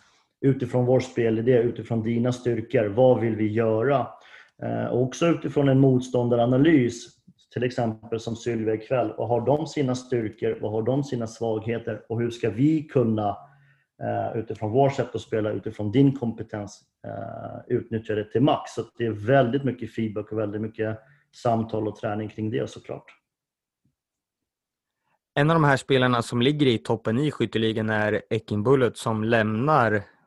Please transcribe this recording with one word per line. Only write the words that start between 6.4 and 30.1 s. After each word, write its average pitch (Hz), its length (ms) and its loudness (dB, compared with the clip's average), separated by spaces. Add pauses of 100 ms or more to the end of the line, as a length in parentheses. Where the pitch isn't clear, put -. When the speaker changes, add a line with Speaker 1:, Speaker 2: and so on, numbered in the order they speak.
Speaker 1:
till 113 100 -6
exempel 117 580 -4
som 113 160 -8
Sylvia 110 380 -2
ikväll. 110 440 -2
Vad 113 100 -4
har 117 180 0
de 147 200 2
sina 127 280 -2
styrkor? 117 680 -4
Vad 107 120 -6
har 110 100 -2
de 131 220 0
sina 120 220 -6
svagheter? 113 840 -4
Och 113 120 -2
hur 117 100 0
ska 117 200 -2
vi 143 320 2
kunna, 110 540 0 (680)
eh, 107 360 -4
utifrån 107 320 -6
vårt 135 240 4
sätt - 200 -4
att 110 60 -6
spela, 107 300 -4
utifrån 104 420 -6
din 135 240 4
kompetens, 110 680 -8 (240)
eh, - 680 -8
utnyttja 110 380 -4
det 104 100 -2
till 113 180 0
max? - 320 0
Så 120 60 -8
att 113 180 -10
det 117 80 -2
är 110 40 -2
väldigt 123 540 2
mycket 113 300 -6
feedback 104 380 -4
och 107 60 -4
väldigt 107 220 -4
mycket 110 380 -4 (360)
samtal 113 540 -2
och 104 80 -8
träning 107 320 -6
kring 107 220 -6
det 123 200 -4
såklart. - 340 -14 (2250)
Speaker 2:
En 147 160 4
av 165 40 4
de 160 100 4
här 139 120 4
spelarna 127 460 2
som 120 200 -2
ligger 147 240 2
i 117 120 4
toppen 113 400 -2
i 147 120 0
skytteligan 110 600 -2
är 107 400 0
Ekin 107 320 -2
Bullet 127 340 2
som 110 280 -2
lämnar 113 800 2 (240)